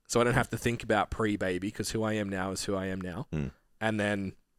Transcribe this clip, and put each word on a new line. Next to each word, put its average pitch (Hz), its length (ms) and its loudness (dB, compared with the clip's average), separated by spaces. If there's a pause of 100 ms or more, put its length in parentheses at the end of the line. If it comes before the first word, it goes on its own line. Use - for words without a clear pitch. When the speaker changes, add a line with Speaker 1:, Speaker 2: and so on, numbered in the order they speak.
Speaker 1:
so 120 140 4
I 117 40 6
don't 120 100 4
have 123 160 4
to 113 80 -2
think - 240 0
about 110 280 2
pre-baby 98 600 0
'cause - 200 -4
who 110 120 -2
I 110 120 0
am 104 140 -2
now 95 220 -2
is 95 140 -4
who 101 100 -2
I 95 120 -2
am 95 140 -4
now. 92 320 -6
Speaker 2:
Mm. 71 200 -2 (280)
Speaker 1:
And 110 200 2
then 101 340 0 (240)